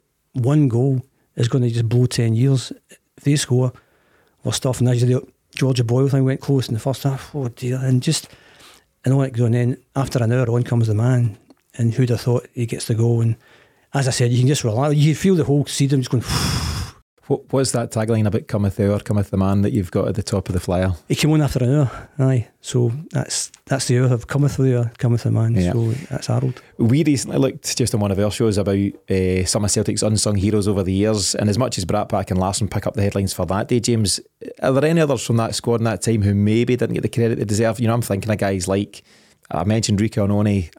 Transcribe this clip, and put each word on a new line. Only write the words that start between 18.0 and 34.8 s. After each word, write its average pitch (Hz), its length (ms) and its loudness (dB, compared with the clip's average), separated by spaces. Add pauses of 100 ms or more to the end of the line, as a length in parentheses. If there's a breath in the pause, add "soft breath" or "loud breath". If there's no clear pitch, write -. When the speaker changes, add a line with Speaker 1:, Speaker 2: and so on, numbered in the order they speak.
Speaker 2:
about, 107 220 -2
"Cometh 101 280 0
the 101 160 2
hour, 101 80 0
cometh 104 300 -2
the 95 80 0
man," 98 240 2
that 107 100 2
you've 95 180 -2
got - 180 0
at 90 60 -2
the 95 80 -4
top - 280 -2
of - 20 -4
the 90 80 -2
flyer? 92 320 0 (160)
Speaker 1:
He 143 60 -2
came 151 160 2
on 156 100 4
after 131 240 0
an 127 100 2
hour, 143 340 0 (100)
aye. 131 300 2 (120)
So 120 320 0 (200)
that's, - 380 -6 (140)
that's 135 220 -4
the 123 120 2
hour 127 140 2
of 117 140 -2
"Cometh 139 320 0
the 131 180 2
hour, 117 220 -2
cometh 117 240 0
the 113 80 0
man." 113 240 2
Speaker 2:
Yeah. 90 180 2
Speaker 1:
So 113 200 0 (180)
that's - 160 -8
Harold. 123 340 -2 (160 loud breath)
Speaker 2:
We 127 260 2
recently 143 360 0
looked - 400 -2
just 120 160 0
on 107 60 0
one 101 120 0
of 92 60 0
our 104 120 0
shows 107 280 0
about, 98 180 0 (340)
uh, 92 360 2
some - 180 0
of 98 60 0
Celtic's 107 320 -2
unsung 107 340 0
heroes 104 320 2
over 101 140 0
the 92 100 -2
years, 101 420 0
and 107 140 0
as 101 80 0
much 120 220 -2
as 90 80 -4
Brat 104 240 -2
Pack 98 200 -2
and 92 80 0
Larson 95 300 -2
pick - 180 -4
up - 60 -2
the 104 80 -2
headlines 98 320 0
for 92 140 -4
that 95 220 -2
day, 120 120 2
James, 110 400 0 (420)
are 135 100 2
there 135 120 2